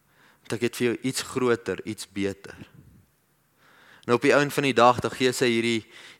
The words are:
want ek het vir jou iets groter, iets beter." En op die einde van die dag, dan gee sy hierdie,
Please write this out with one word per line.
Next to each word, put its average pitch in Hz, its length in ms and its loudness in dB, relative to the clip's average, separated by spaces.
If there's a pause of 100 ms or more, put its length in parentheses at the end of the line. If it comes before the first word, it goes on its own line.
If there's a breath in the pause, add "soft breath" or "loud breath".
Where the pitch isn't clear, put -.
(420 soft breath)
want - 120 -10
ek 110 80 -6
het 120 140 -4
vir 123 120 -2
jou 113 160 -2
iets 131 180 -4
groter, 120 640 -2
iets - 200 -12
beter." 98 500 -8 (1500 soft breath)
En 120 60 4
op 120 80 2
die 139 120 4
einde 143 200 2
van 143 100 -2
die 135 100 0
dag, 120 260 6
dan 113 120 -4
gee 127 200 0
sy 127 160 0
hierdie, 113 380 0 (340 loud breath)